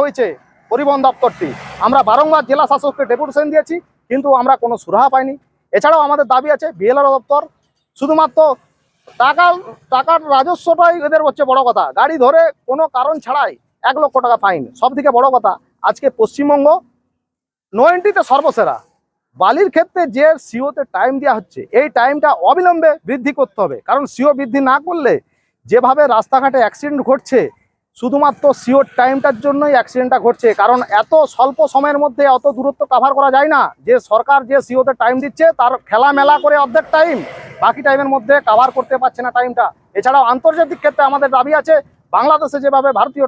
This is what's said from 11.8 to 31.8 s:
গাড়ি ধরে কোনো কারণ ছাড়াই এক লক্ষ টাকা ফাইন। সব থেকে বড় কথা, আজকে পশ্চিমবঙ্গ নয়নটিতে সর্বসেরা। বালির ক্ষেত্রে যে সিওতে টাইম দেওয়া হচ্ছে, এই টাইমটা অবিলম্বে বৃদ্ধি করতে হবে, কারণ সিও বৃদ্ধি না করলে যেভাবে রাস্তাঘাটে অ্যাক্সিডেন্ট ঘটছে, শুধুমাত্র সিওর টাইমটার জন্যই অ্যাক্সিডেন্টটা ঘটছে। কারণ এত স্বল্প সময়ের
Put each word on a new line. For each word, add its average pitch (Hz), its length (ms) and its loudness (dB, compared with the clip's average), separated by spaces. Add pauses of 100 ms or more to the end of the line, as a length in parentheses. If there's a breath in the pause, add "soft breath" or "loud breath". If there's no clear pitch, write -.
গাড়ি 294 260 0
ধরে 285 160 4 (280)
কোনো 285 160 -2 (120)
কারণ 277 180 -2 (100)
ছাড়াই 247 280 -4 (380)
এক 254 120 -2
লক্ষ 285 220 0
টাকা 240 200 2
ফাইন। 175 180 0 (180)
সব 254 160 2
থেকে 285 200 0
বড় 254 180 4
কথা, 208 180 0 (360)
আজকে 214 180 -4 (140)
পশ্চিমবঙ্গ 285 460 0 (1080)
নয়নটিতে 359 480 0 (100)
সর্বসেরা। 240 460 0 (600)
বালির 254 380 0
ক্ষেত্রে 349 280 -2 (140)
যে 285 100 2 (200)
সিওতে 262 360 -8 (140)
টাইম 226 240 0
দেওয়া 262 180 0
হচ্ছে, - 220 -16 (200)
এই 302 60 0 (120)
টাইমটা 285 320 0 (180)
অবিলম্বে 330 420 2 (180)
বৃদ্ধি 262 300 -4
করতে - 260 -4
হবে, 139 120 -6 (120)
কারণ 262 140 0 (100)
সিও 277 260 0
বৃদ্ধি 277 220 -4 (100)
না 269 60 2 (100)
করলে 302 280 -2 (520)
যেভাবে 254 360 2 (120)
রাস্তাঘাটে 254 480 0
অ্যাক্সিডেন্ট 285 460 -4
ঘটছে, 262 320 0 (580)
শুধুমাত্র 277 460 -2 (180)
সিওর 269 220 2 (140)
টাইমটার 262 460 0
জন্যই 285 320 0
অ্যাক্সিডেন্টটা 254 480 -2
ঘটছে। 240 240 0 (120)
কারণ 240 180 2 (220)
এত 226 120 -4 (220)
স্বল্প 262 240 -2 (160)
সময়ের 285 300 0